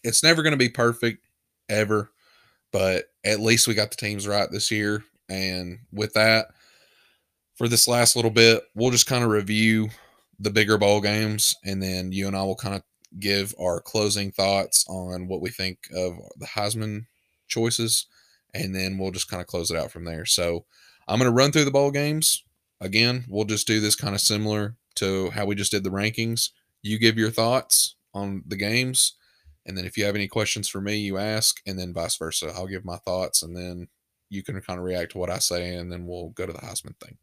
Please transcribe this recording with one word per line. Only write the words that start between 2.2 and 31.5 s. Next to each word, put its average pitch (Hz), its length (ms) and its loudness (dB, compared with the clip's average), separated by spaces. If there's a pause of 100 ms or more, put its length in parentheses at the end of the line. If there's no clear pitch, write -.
but 95 340 2 (180)
at 104 160 2
least 113 280 4
we 117 80 0
got 107 160 -2
the - 60 -12
teams 104 300 -6
right 101 240 0
this - 200 -4
year. 104 320 0 (260)
And 92 500 -6 (140)
with 104 200 -4
that, 110 340 4 (1040)
for 120 140 -2
this 117 200 4
last 120 280 4
little 117 160 2
bit, 113 320 8 (100)
we'll 120 180 2
just 120 160 4
kinda 123 200 2
review 107 600 4 (500)
the 104 100 -2
bigger 107 280 4
bowl 104 220 6
games, 107 640 0
and 95 180 -6
then 92 300 -4
you 98 160 -4
and 98 80 -4
I 95 80 -2
will 95 120 -2
kinda 98 280 -6 (360)
give 98 400 0
our 87 200 0
closing 101 520 0
thoughts 98 580 2
on 90 380 -6
what 92 140 -4
we 92 100 -4
think 95 420 -8
of 92 240 -4 (200)
the - 100 -14
Heisman 107 580 -4 (420)
choices, 117 600 0 (460)
and 95 220 -4
then 95 220 -4
we'll 95 140 -4
just - 180 -6
kinda 90 160 -8
close 85 260 -4
it 82 60 -2
out 71 140 -6
from 85 120 -14
there. 80 220 -8
So 85 400 0 (420)
I'm 110 120 0
gonna 127 120 4
run 135 200 4
through 147 140 4
the 135 60 0
bowl 139 200 4
games. 147 520 0 (380)
Again, 117 480 2
we'll 104 160 0
just 107 220 -2
do 110 120 4
this 104 160 2
kinda 98 240 -4
similar 107 560 0 (200)
to 95 340 0
how 101 160 -4
we 101 100 -2
just 101 160 -2
did 98 140 0
the 92 60 -2
rankings. 113 580 -2 (320)
You 107 180 -2
give 113 180 6
your 110 140 2
thoughts - 640 2 (180)
on 98 320 -6
the 95 120 -8
games, 123 560 0 (520)
and 95 120 -10
then 87 80 -8
if 87 120 -8
you 104 60 0
have 101 120 0
any 101 120 -2
questions 107 400 -2
for 98 140 -6
me, 104 160 -2
you 98 200 -4
ask, 107 480 -2